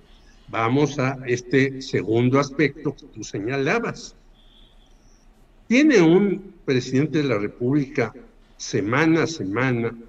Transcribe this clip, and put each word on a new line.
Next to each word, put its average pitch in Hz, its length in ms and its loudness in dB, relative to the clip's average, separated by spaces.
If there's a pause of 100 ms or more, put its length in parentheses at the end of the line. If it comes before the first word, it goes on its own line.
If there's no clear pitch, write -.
(500)
vamos 131 500 0
a 131 180 -2 (100)
este 131 540 0
segundo 120 580 0
aspecto 143 560 -2
que - 120 -20
tú 110 160 -16
señalabas. 139 920 -6 (1500)
Tiene 254 320 6
un 180 540 4 (100)
presidente 131 540 0
de 147 60 0
la 120 120 0
República 123 760 -2 (460)
semana 151 680 0
a 117 40 -2
semana 117 680 -2 (120)